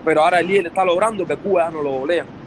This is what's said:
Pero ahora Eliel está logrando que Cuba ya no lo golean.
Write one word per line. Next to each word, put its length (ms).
Pero 180
ahora 180
Eliel 260
está 180
logrando 420
que 100
Cuba 280
ya 60
no 120
lo 80
golean. 260